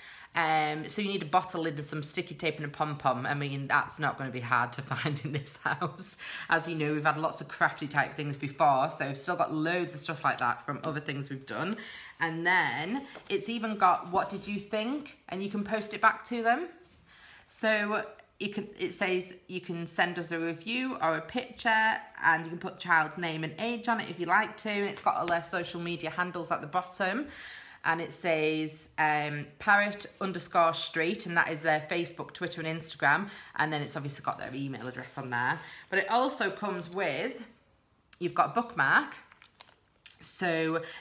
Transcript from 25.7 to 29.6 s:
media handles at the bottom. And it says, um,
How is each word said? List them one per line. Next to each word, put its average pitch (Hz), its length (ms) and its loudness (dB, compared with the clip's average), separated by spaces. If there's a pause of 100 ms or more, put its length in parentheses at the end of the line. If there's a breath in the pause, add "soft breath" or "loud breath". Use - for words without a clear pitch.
media 170 300 -4
handles 180 400 -2
at 165 100 2
the 151 60 -8
bottom. 190 600 -2 (580 loud breath)
And 165 140 4
it 156 120 -6
says, 156 760 2 (100)
um, 147 480 2 (140)